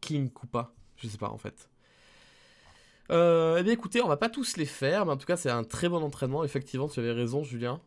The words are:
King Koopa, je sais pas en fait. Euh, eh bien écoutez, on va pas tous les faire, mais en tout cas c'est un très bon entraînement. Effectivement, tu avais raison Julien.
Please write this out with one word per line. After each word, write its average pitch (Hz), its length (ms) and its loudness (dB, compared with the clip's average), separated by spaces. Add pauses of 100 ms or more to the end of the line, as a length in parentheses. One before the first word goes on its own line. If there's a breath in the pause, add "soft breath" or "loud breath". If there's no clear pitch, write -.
King 143 280 -2
Koopa, 117 440 -6 (220)
je - 120 -12
sais 104 100 -10
pas 101 120 -6
en 107 80 -10
fait. - 320 -14 (1400 soft breath)
Euh, 165 500 6
eh 180 40 2
bien 202 100 4
écoutez, 233 280 0
on 247 60 2
va 151 100 4
pas 226 120 0
tous 240 280 -4
les 160 80 -2
faire, 160 400 0
mais 160 80 0
en 139 40 -2
tout 135 80 -10
cas 175 120 0
c'est 156 120 -2
un 120 140 0
très 175 260 -2
bon 170 140 0
entraînement. 143 400 -2
Effectivement, 135 440 -4
tu 147 120 -6
avais 117 140 0
raison 120 300 -2
Julien. 123 440 -6